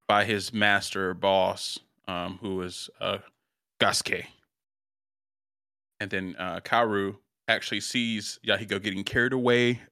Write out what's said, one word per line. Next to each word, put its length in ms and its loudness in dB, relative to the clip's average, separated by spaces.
by 160 4
his 280 -2
master 600 2
boss, 640 2
um, 340 -6
who 200 -4
is, 280 -10
uh, 180 -4
Gasuke. 440 0
And 100 -8
then, 280 -4
uh, 220 -6
Kaoru 560 2
actually 340 0
sees 640 -4
Yahiko 380 0
getting 220 -4
carried 280 0
away, 600 2